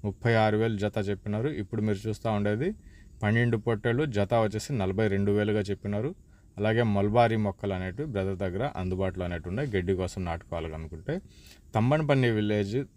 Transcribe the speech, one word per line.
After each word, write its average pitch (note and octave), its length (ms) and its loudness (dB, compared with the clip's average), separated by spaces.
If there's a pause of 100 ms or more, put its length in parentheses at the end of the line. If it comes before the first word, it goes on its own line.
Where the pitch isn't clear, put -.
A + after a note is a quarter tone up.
ముప్పై A#2 300 0
ఆరు A2 220 4
వేలు A2 220 2
జత G#2 140 -2 (160)
చెప్పినారు. G#2+ 400 -4
ఇప్పుడు G#2+ 340 -4
మీరు G#2+ 260 -2
చూస్తూ A2 220 -4
ఉండేది G#2+ 440 0 (480)
పన్నెండు A2+ 340 4
పొట్టేళ్ళు A#2 480 0
జత G#2 300 0
వచ్చేసి A2 380 0
నలభై G2+ 360 0
రెండు G2+ 240 2
వేలుగా G#2 280 2
చెప్పినారు. G#2 540 -4 (440)
అలాగే A2 240 2
మల్బారీ G#2+ 540 4
మొక్కలు G2+ 380 -2
అనేటివి F#2 340 -6
బ్రదర్ G2 280 -2
దగ్గర G2 400 -4
అందుబాటులో F#2 480 -2
అనేటివి F2 240 -6
ఉన్నాయి. B2 220 -4
గడ్డి F#2+ 240 0
కోసం F2+ 300 -4
నాటుకోవాలనుకుంటే E2 960 -6 (540)
తంబనపల్లి C3+ 560 4
విలేజ్ G#2+ 540 0 (120)